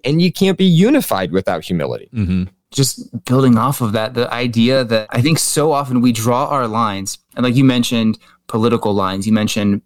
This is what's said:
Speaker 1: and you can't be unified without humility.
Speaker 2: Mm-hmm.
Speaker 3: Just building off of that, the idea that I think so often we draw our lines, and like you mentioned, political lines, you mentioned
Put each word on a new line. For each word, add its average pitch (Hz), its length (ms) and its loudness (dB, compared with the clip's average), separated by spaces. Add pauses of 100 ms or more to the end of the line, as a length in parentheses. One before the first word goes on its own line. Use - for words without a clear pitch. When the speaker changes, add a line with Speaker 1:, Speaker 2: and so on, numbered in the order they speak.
Speaker 1:
and 151 160 0
you 175 100 2
can't 190 260 0
be 185 60 0
unified 170 680 2
without 95 320 -2
humility. 67 500 -6
Speaker 2:
Mm-hmm. 92 280 0 (280)
Speaker 3:
Just - 540 -4
building 127 320 4
off 131 240 -2
of 110 100 -2
that, 110 220 -4
the 120 200 -2
idea 123 520 0
that 110 240 -2
I 123 120 0
think 151 160 2
so 147 360 0
often 131 260 -2
we 120 140 4
draw 120 340 0
our 139 180 -2
lines, 107 520 -4 (180)
and 127 100 -4
like 123 120 0
you 135 80 6
mentioned, 120 540 0 (280)
political 113 460 0
lines, 98 340 -2
you 110 60 2
mentioned 104 520 0